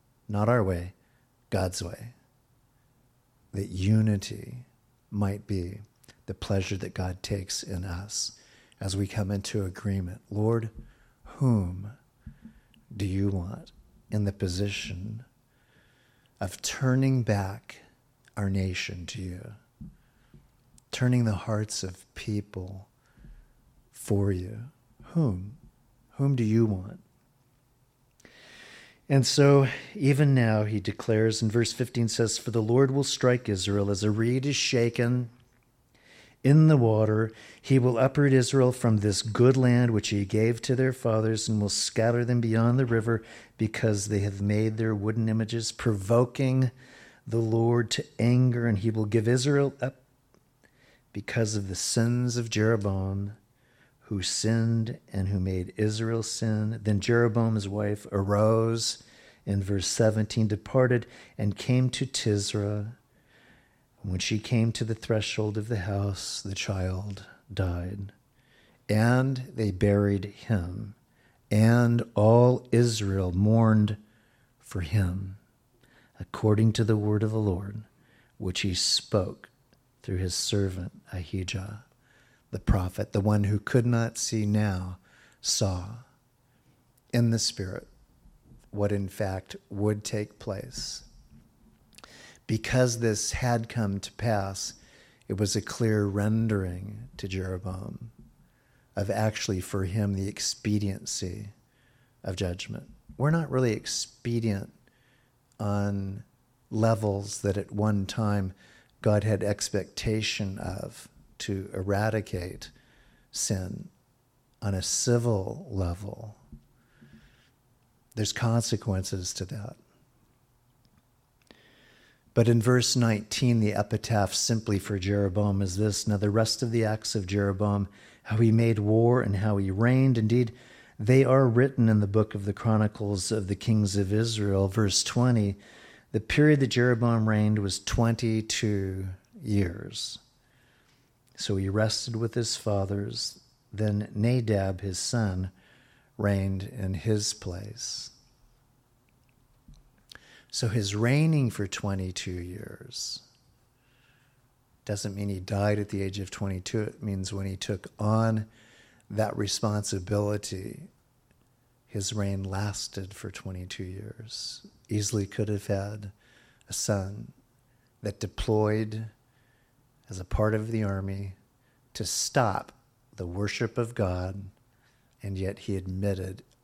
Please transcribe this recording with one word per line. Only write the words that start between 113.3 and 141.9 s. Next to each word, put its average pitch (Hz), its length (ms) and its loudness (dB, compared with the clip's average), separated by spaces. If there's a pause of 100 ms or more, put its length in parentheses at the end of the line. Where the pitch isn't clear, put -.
sin - 580 -6 (720)
on 101 100 -2
a 92 100 -2
civil 120 880 -2
level. 98 640 -6 (1800)
There's 107 180 -2
consequences 104 1000 -2
to 95 120 -8
that. 104 300 -12 (2500)
But 117 160 4
in 117 120 6
verse 123 360 4
nineteen, 117 640 2
the 104 120 2
epitaph 104 640 0
simply 110 440 0
for 101 200 -4
Jeroboam 101 640 0
is 90 140 -4
this, 104 300 -2
"Now 107 100 0
the 101 140 0
rest 110 320 0
of 120 80 -2
the 113 140 0
acts 107 300 -2
of 98 120 -2
Jeroboam, 101 600 0 (360)
how 110 140 -2
he 113 140 6
made 113 260 4
war 113 440 4
and 98 140 0
how 104 200 0
he 98 140 0
reigned, 123 480 4
indeed, 120 340 2 (460)
they 127 260 6
are 131 220 6
written 120 420 4
in 107 120 6
the 101 60 2
book 104 280 2
of 101 100 -8
the 101 80 -2
Chronicles 104 800 0
of 107 180 -2
the 98 80 -2
Kings 104 400 2
of 98 160 2
Israel." 104 560 2
Verse 98 340 2
twenty, 117 560 2 (540)
"The 107 80 0
period 147 400 6
that 131 80 4
Jeroboam 117 580 4
reigned 107 340 4
was 98 180 -2
twenty-two 110 1300 -2 (340)
years." - 760 -2 (1200)
So 101 180 -2
he 98 140 -2
rested 107 460 0